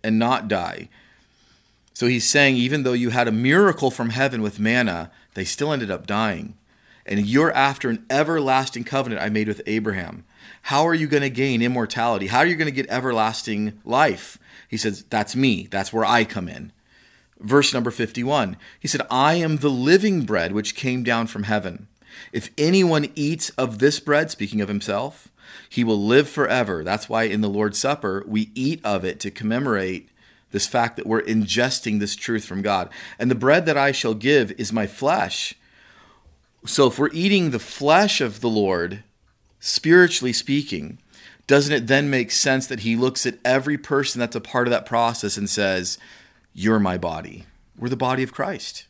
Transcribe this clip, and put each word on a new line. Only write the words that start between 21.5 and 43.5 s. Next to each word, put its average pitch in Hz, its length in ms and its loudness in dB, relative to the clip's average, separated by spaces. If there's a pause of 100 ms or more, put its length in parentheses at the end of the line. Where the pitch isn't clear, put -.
If - 260 -6
anyone 160 580 4
eats 151 360 -2
of 117 280 -4
this 147 200 4
bread," 151 320 0
speaking 104 300 -4
of 98 80 -2
himself, 104 580 -4 (400)
"he - 160 -2
will 110 180 2
live 131 280 4
forever." 104 560 0
That's 101 240 -4
why 113 140 0
in 107 180 0
the 104 80 0
Lord's 104 300 -2
Supper, 107 460 -2
we 107 300 -2
eat 143 300 -2
of 101 180 -2
it 92 180 -4
to 101 100 -8
commemorate 107 760 -2 (440)
this 101 160 -2
fact 117 280 -2
that - 120 -10
we're 110 160 0
ingesting 110 760 -2
this 104 160 -4
truth 110 300 -6
from 95 160 -8
God. 98 280 -2 (300)
"And 120 100 0
the 127 60 2
bread 143 300 2
that 151 120 2
I 139 140 2
shall 123 220 -2
give 113 400 2
is 104 180 -6
my 107 160 -2
flesh." - 680 -4 (1120)
So 139 220 4
if 113 100 0
we're 147 140 2
eating 180 400 2
the 117 80 -2
flesh 165 640 2
of 110 180 -4
the 120 100 0
Lord, 95 540 0 (560)
spiritually 170 720 4
speaking, 107 640 -4 (480)
doesn't 143 280 6
it 117 140 0
then 139 220 4
make 127 220 0
sense 131 360 0
that 120 140 -8
he 113 140 0
looks 127 300 0
at 120 180 -4
every 135 340 0